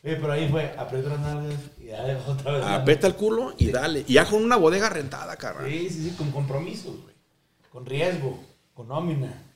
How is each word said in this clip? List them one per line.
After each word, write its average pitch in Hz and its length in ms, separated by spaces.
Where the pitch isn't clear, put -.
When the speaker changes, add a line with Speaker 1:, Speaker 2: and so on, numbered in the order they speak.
Speaker 1:
Sí, 151 60
pero 147 120
ahí 151 180
fue, 147 180
aprieta 131 300
las 147 120
nalgas 147 380
y - 60
dale 120 300
otra 135 360
vez. 139 120
Speaker 2:
Aprieta 135 420
el 185 100
culo 220 400
y - 140
dale. 143 360
Y 127 80
ya - 140
con 214 160
una 240 120
bodega 190 340
rentada, 147 460
carnal. - 340
Speaker 1:
Sí, 175 180
sí, 160 220
sí, 175 60
con 147 140
compromisos, 143 720
güey. - 120
Con 123 140
riesgo, 151 520
con 113 140
nómina. 147 540